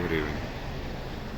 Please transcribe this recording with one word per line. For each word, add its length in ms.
гривень. 260